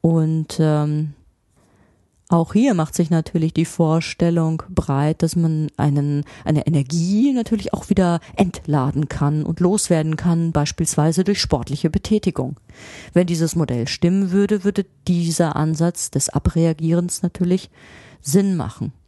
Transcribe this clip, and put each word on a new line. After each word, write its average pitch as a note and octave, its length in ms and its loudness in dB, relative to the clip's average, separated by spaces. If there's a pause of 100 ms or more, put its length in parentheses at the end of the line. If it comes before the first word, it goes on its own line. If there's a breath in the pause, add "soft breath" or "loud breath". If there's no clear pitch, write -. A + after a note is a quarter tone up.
Und, D#3+ 580 0
ähm, D3+ 540 0 (1160 soft breath)
auch E3+ 220 2
hier A#3 220 4
macht D#3+ 200 -2
sich E3 140 0
natürlich E3 440 -2
die D#3+ 120 0
Vorstellung D#3+ 1040 0
breit, D3+ 540 0
dass D#3+ 120 -2
man D#3+ 320 0 (100)
einen, D3 460 0 (220 loud breath)
eine D3+ 220 0
Energie E3+ 640 0
natürlich A3+ 400 -2
auch - 160 -8
wieder F3 300 2 (160 loud breath)
entladen D3 760 0
kann D3+ 340 0
und - 160 -4
loswerden E3+ 560 0
kann, E3 360 0
beispielsweise D#3 720 0
durch G3 180 0
sportliche C#3 480 -2
Betätigung. D#3+ 680 -2 (540 loud breath)
Wenn F3+ 140 4
dieses E3 280 0
Modell B2 320 0
stimmen F#3 440 0
würde, G3+ 320 2
würde G3+ 220 0 (220)
dieser E3+ 480 0
Ansatz D#3+ 560 -2
des - 180 -2
Abreagierens E3 960 0
natürlich F3+ 480 -2 (500 loud breath)
Sinn F#3+ 340 2
machen. - 380 -6 (140)